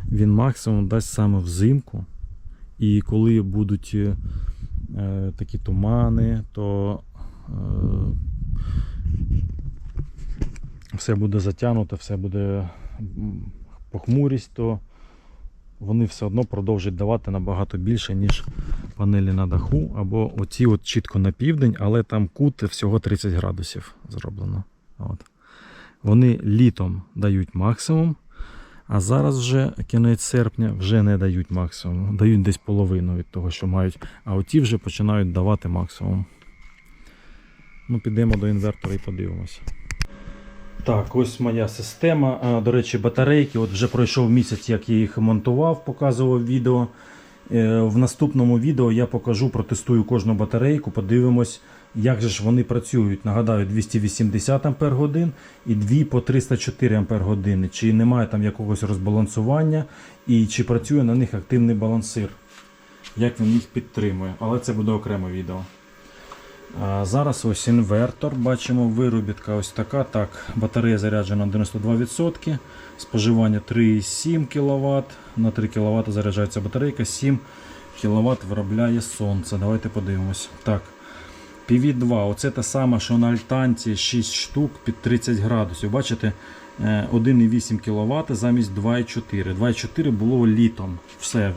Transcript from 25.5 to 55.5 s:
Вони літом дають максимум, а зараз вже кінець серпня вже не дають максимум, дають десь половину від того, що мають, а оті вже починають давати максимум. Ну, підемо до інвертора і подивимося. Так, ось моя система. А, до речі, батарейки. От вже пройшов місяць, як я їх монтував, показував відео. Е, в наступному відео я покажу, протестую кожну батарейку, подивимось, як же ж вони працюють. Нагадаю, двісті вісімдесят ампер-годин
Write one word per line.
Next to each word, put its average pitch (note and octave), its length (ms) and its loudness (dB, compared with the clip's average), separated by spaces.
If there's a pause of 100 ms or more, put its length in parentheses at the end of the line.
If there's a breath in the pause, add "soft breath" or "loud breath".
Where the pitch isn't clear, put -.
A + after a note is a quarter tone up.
Вони A#2 420 6
літом G2+ 580 2 (120)
дають G2 400 0
максимум, D#3 640 2 (680 loud breath)
а G#2 140 0
зараз C3+ 380 2
вже C3 340 0 (140)
кінець A#2 340 4
серпня A2+ 580 -2
вже G#2 240 4
не G2+ 160 4
дають F#2 320 0
максимум, F2+ 680 -4
дають G#2+ 260 6
десь F#2+ 140 2
половину F#2 600 0
від F2 100 -6
того, F2+ 240 -6
що F#2+ 160 -6
мають, F#2 320 0 (260 loud breath)
а G#2 100 -4
оті G2 260 2
вже A#2 180 2
починають G#2 540 0
давати F#2 360 0
максимум. F#2 580 -4 (1600 soft breath)
Ну, A#2+ 120 0
підемо A2 360 2
до G#2 120 0
інвертора G2+ 460 -2
і F#2+ 40 -2
подивимося. F2+ 640 -8 (1200 loud breath)
Так, G#2+ 320 0
ось B2 240 2
моя A2+ 280 0
система. C3+ 760 0
А, A#2+ 180 2
до A2+ 120 2
речі, A#2+ 260 2
батарейки. C3 600 2
От A2+ 120 0
вже G#2 180 0
пройшов A#2+ 420 2
місяць, A2+ 380 2
як A2 200 -2
я A2+ 80 4
їх A2 220 0
монтував, B2 640 2
показував B2+ 640 2
відео. B2 420 2 (640 loud breath)
Е, A2+ 280 4
в A2 180 2
наступному B2 600 4
відео B2 340 2
я A#2+ 140 2
покажу, A#2+ 440 0
протестую A2+ 540 0
кожну A2 300 2
батарейку, A#2+ 560 0
подивимось, A#2+ 720 2 (340 loud breath)
як A2+ 260 2
же A#2 80 2
ж G2+ 140 -4
вони A#2+ 220 4
працюють. A#2 600 0
Нагадаю, G#2+ 420 2
двісті G#2+ 340 0
вісімдесят A2 680 0
ампер-годин D3 640 0 (340 loud breath)